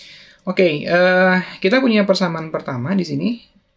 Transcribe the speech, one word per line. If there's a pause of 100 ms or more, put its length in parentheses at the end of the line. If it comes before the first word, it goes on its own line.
(460)
Oke,
eh, (220)
kita
punya
persamaan
pertama
di
sini, (340)